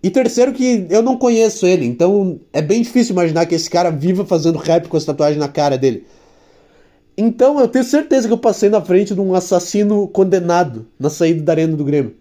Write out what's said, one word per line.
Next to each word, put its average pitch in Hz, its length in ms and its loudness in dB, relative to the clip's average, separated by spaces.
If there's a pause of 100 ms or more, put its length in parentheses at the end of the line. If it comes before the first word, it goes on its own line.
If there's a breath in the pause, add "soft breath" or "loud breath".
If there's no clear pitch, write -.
E 180 80 -2
terceiro, 247 440 0
que 247 360 0
eu 208 120 2
não 262 160 0
conheço 226 480 0
ele, 180 200 2
então 180 540 0 (140)
é 180 80 -2
bem 190 200 0
difícil 233 300 0
imaginar 170 340 0
que 170 100 -2
esse 165 140 -6
cara 175 200 0
viva 175 360 -2
fazendo 165 320 0
rap 165 300 0
com - 80 -6
essa 156 120 -2
tatuagem 147 300 0
na 147 120 -4
cara 143 280 -2
dele. 127 280 -2 (1120 soft breath)
Então 247 420 2
eu 254 80 4
tenho 254 160 0
certeza 269 440 0
que 208 60 2
eu 233 40 0
passei 214 320 0
na 214 100 2
frente 190 340 0
de 185 60 -4
um 190 140 0
assassino 196 760 0
condenado 175 800 0 (100)
na 139 120 -2
saída 165 340 0
da 160 80 2
Arena 160 240 0
do 147 80 -4
Grêmio. 139 380 -2